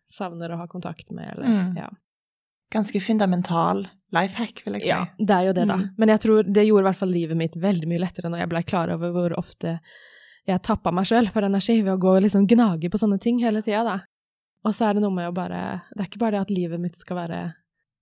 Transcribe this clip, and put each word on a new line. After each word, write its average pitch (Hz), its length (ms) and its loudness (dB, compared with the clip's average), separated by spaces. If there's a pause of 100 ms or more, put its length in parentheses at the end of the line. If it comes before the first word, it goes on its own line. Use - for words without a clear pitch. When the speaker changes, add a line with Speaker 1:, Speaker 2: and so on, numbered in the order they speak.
(120)
Speaker 1:
savner 170 400 -10
å 170 80 -8
ha 170 80 -12
kontakt 170 440 -12
med, - 260 -12
eller, 262 100 -4
Speaker 2:
Mm. 185 300 0
Speaker 1:
ja. - 120 -10 (800)
Speaker 2:
Ganske 208 300 -2
fundamental 185 880 0 (260)
life 185 240 -2
hack, 226 260 -8
vil 202 140 -6
jeg 202 60 -8
si. 175 80 -2
Speaker 1:
Ja, - 160 -2 (100)
det 208 160 2
er 180 140 2
jo 190 60 2
det 233 140 0
da. 196 120 0
Speaker 2:
Mm. 202 80 -2 (100)
Speaker 1:
Men 220 120 4
jeg 214 120 4
tror 220 240 4
det 208 220 4
gjorde 208 160 6
i 190 80 4
hvert 180 80 -4
fall 190 100 -2
livet 165 280 -2
mitt 165 200 -2
veldig 170 320 0
mye 170 140 -2
lettere 175 260 -6
når 170 140 -6
jeg 170 80 -4
ble 170 120 -2
klar 175 300 -2
over 170 180 -4
hvor 175 280 0
ofte 165 400 -8 (680)
jeg 185 160 0
tappet 185 320 -2
meg 180 160 0
selv 226 240 2
for 220 120 0
energi 196 360 2
ved 190 140 0
å 185 60 -2
gå 185 140 6
og 190 60 6
liksom 202 260 4
gnage 190 460 4
på 208 80 0
sånne 202 200 2
ting 240 200 0
hele 220 240 0
tiden 220 240 0
da. 190 80 -4 (680)
Og 214 100 2
så 233 140 0
er 202 80 2
det 208 40 2
noe 202 160 0
med 175 140 -4
å - 20 -6
bare, 180 480 -6 (140)
det 202 100 -6
er - 60 -10
ikke 208 100 -6
bare 220 160 0
det 196 80 -2
at 202 80 -4
livet 170 280 -4
mitt 175 160 -6
skal - 200 -10
være, 170 240 -8 (600)